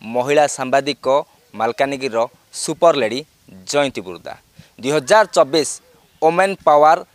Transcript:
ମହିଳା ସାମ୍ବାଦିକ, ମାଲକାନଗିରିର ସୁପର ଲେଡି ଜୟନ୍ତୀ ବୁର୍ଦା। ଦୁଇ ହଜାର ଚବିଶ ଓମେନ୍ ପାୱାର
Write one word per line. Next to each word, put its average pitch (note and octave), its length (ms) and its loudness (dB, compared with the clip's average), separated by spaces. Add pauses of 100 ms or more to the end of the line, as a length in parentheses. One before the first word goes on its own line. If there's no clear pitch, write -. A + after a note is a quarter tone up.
ମହିଳା B2+ 420 0 (120)
ସାମ୍ବାଦିକ, C3+ 500 -4 (460)
ମାଲକାନଗିରିର A#2+ 640 -4 (340)
ସୁପର D#3 480 0
ଲେଡି A2+ 180 -2 (500)
ଜୟନ୍ତୀ C#3 320 -2
ବୁର୍ଦା। F2 320 -14 (480)
ଦୁଇ B2+ 140 -4
ହଜାର F#3+ 300 2 (100)
ଚବିଶ D3+ 340 2 (520)
ଓମେନ୍ F3+ 340 0 (100)
ପାୱାର D3+ 320 6 (180)